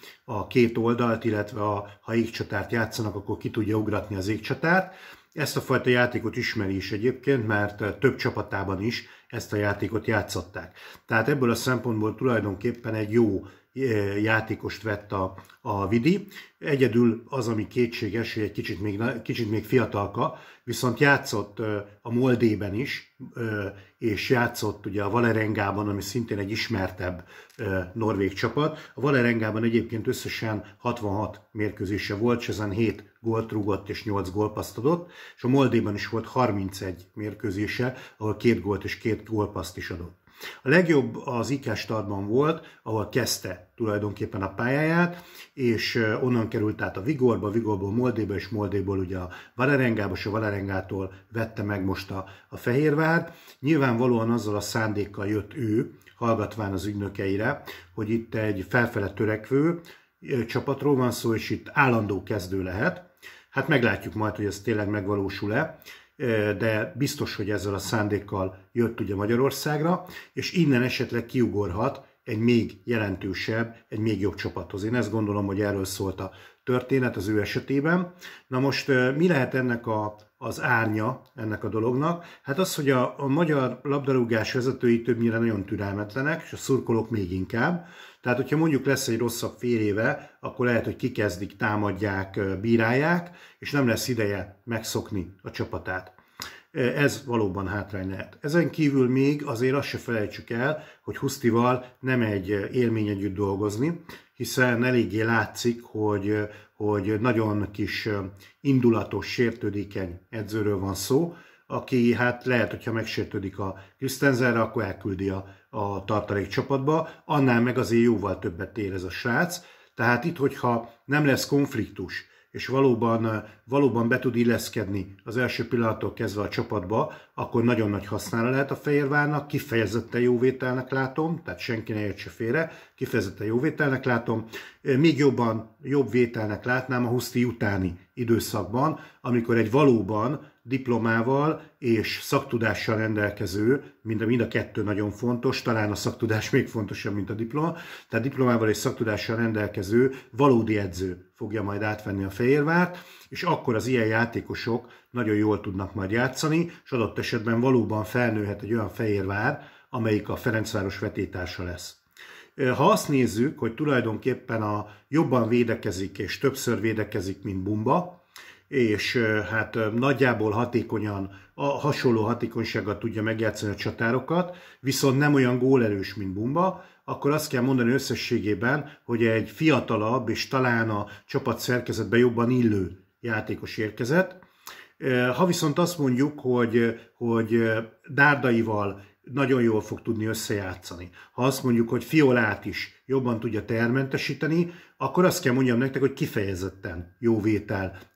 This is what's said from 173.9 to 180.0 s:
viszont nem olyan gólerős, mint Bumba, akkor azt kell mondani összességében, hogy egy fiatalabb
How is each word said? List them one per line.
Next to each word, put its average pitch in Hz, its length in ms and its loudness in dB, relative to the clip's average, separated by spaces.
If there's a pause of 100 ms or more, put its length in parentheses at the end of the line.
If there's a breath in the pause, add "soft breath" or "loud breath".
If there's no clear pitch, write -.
viszont 131 380 2
nem 147 160 4
olyan 127 240 4
gólerős, 117 560 4
mint 95 180 -6
Bumba, 156 520 -2 (200 loud breath)
akkor 135 260 -2
azt 147 180 0
kell 123 140 0
mondani 127 300 4
összességében, 117 1120 -2
hogy 120 200 2
egy 110 260 2
fiatalabb 117 800 2